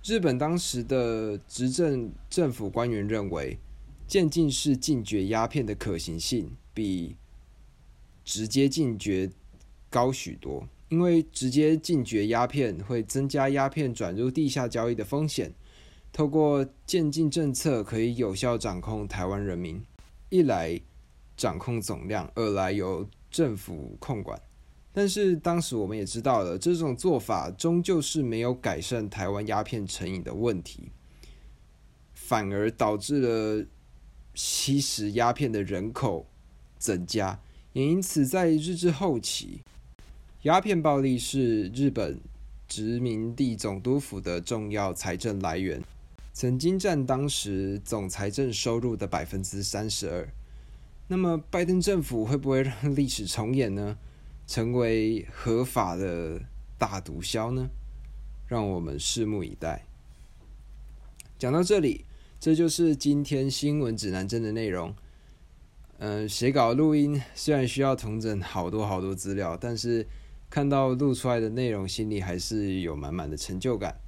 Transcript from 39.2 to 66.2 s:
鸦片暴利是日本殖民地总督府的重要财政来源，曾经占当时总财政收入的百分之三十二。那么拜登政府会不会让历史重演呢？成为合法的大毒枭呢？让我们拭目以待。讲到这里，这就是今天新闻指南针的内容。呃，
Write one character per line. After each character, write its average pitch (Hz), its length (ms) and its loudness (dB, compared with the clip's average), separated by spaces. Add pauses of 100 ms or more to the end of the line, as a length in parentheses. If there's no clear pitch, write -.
鸦 165 180 6
片 190 220 2
暴 147 180 6
利 131 180 4
是 117 500 2
日 131 200 2
本 90 320 0 (480)
殖 113 320 -2
民 117 340 -2
地 120 220 0
总 98 240 -4
督 127 180 2
府 104 220 -6
的 87 220 -2
重 107 280 -4
要 101 220 0
财 90 240 -4
政 98 240 -2
来 85 160 0
源， 92 260 -2 (520)
曾 127 240 0
经 180 200 2
占 165 280 2
当 135 200 2
时 98 560 -2
总 104 240 -2
财 101 240 -4
政 127 220 0
收 117 260 0
入 117 160 0
的 101 120 -4
百 78 180 -2
分 95 180 -4
之 98 200 -4
三 104 260 -2
十 98 220 -2
二。 85 180 -4 (800)
那 185 80 0
么 170 340 2
拜 180 140 2
登 180 160 4
政 185 220 2
府 113 240 0
会 135 100 2
不 139 140 0
会 135 120 4
让 135 320 0
历 139 140 4
史 107 180 -4
重 110 280 0
演 117 200 2
呢？ 104 220 -4 (480)
成 117 280 -2
为 113 600 2
合 120 320 0
法 104 300 0
的 85 480 -4 (340)
大 98 240 -2
毒 82 220 -10
枭 113 300 -2
呢？ 127 180 -4 (760)
让 110 220 -2
我 90 120 0
们 73 180 -4
拭 113 260 0
目 107 180 0
以 53 160 -6
待。 - 280 -6 (1500)
讲 127 120 0
到 165 120 4
这 196 160 4
里， 135 260 2 (360)
这 160 140 4
就 165 140 4
是 160 260 4
今 143 280 2
天 139 280 0
新 147 280 0
闻 117 180 0
指 101 140 -2
南 95 160 0
针 117 160 -2
的 107 100 -2
内 113 160 0
容。 90 240 -2 (1080)
呃， 104 300 -2